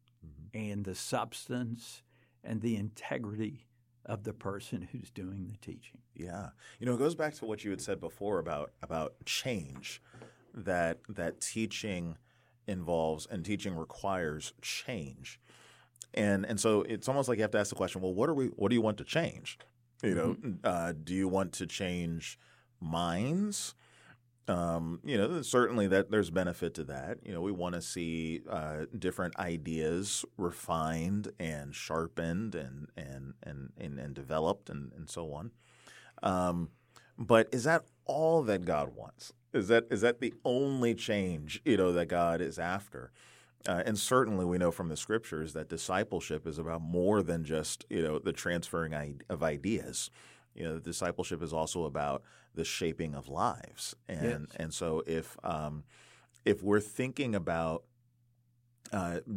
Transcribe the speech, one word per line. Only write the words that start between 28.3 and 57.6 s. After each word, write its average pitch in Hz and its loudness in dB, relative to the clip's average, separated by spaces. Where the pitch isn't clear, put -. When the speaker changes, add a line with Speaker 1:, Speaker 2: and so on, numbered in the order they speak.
Speaker 1:
uh, 78 -4
different 95 -2
ideas 85 0
refined 85 0
and 73 -6
sharpened 82 -2
and, 71 -8
and, 67 -10
and, 69 -10
and, 71 -10
and 67 -8
developed 78 0
and, 71 -8
and 80 -12
so 80 -6
on. 85 -8
Um, 90 2
but 113 8
is 120 0
that 160 4
all 160 6
that 95 4
God 73 2
wants? - -14
Is 101 2
that, 117 10
is 104 2
that 120 6
the - 0
only 127 4
change, 92 -2
you 117 8
know, 92 6
that 87 4
God 85 4
is 80 -2
after? 85 -4
Uh, 90 2
and 107 0
certainly 107 4
we 90 4
know 90 6
from 85 -4
the 76 -4
scriptures 80 -2
that 78 -6
discipleship 85 -2
is 76 -6
about 82 -4
more 90 4
than 82 0
just, 78 -2
you 85 0
know, 78 0
the 90 -2
transferring 82 -2
i-, 73 -4
of 80 -2
ideas. 73 -2
You - -8
know, 80 -2
discipleship 87 -2
is 80 -4
also 80 0
about 73 -2
the 80 -2
shaping 80 -2
of 67 -10
lives. - -2
And, 78 -2
Speaker 2:
Yes. - -16
Speaker 1:
and 80 -6
so 80 0
if, 80 -2
um, 76 -4
if 101 4
we're 101 6
thinking 127 -2
about, 82 0